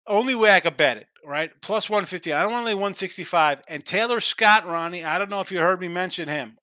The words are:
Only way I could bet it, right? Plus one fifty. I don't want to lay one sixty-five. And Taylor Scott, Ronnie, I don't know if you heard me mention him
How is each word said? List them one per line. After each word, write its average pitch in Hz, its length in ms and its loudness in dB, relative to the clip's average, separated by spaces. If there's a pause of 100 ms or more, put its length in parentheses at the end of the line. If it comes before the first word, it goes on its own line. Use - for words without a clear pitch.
Only 233 280 2
way 214 160 4
I 185 100 6
could 156 160 -2
bet 135 200 2
it, 107 120 -18 (160)
right? 151 260 -6 (100)
Plus 208 280 -4
one 208 160 0
fifty. 170 280 -6
I 147 100 2
don't 214 100 0
want 240 100 -4
to 233 40 -8
lay 220 80 -2
one 196 200 -4
sixty-five. 160 760 0
And 151 160 -12
Taylor 226 360 -2
Scott, 214 460 4
Ronnie, 170 380 -6
I 160 140 -2
don't 196 120 -4
know 202 100 -4
if 190 120 -8
you 180 80 -2
heard 180 200 2
me 180 80 -6
mention 175 400 -6
him 131 340 -8